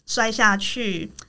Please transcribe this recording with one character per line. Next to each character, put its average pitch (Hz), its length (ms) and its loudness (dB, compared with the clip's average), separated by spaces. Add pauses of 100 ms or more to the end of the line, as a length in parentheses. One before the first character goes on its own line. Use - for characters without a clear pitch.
摔 226 240 0
下 220 240 4
去， 196 560 -4 (180)